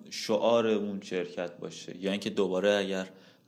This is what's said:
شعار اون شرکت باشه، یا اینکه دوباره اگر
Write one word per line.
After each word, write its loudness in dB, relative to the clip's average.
شعار 2
اون 0
شرکت -6
باشه، -12
یا -2
اینکه -2
دوباره 2
اگر 0